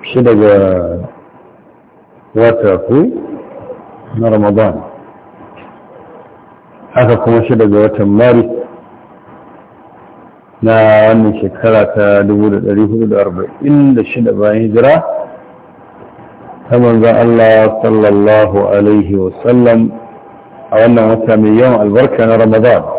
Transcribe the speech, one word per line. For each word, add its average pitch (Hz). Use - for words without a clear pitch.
shida 120
ga 104
wata 110
ko 139
na 113
Ramadan, 104
haka 110
kuma 117
shida 113
ga 104
watan 101
Maris 117
na 113
wannan 110
shekara 107
ta 101
dubu 104
da 101
ɗari 101
hudu 113
da 104
arba'in 135
da 113
shida 117
bayan 104
hijira 127
ta 123
manzon 113
Allah 113
sallallahu 104
alaihi 101
wa 92
sallam, 117
a 110
wannan 117
wata 113
mai 107
yawan 120
albarka 113
na 113
Ramadan. 110